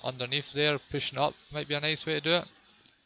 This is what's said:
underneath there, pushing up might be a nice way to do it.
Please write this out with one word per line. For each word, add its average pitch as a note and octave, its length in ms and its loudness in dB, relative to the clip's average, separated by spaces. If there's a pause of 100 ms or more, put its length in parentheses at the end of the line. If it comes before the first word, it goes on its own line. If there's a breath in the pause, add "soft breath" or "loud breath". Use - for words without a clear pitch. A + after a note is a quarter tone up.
underneath C3 480 -4
there, D3 260 4 (120)
pushing C3+ 280 -2
up D3 140 2 (200)
might D3+ 160 -6
be D3 60 -2
a D3 60 0
nice D3+ 240 0
way D#3+ 100 0
to D3+ 60 0
do D#3 100 2
it. F3 140 4 (600)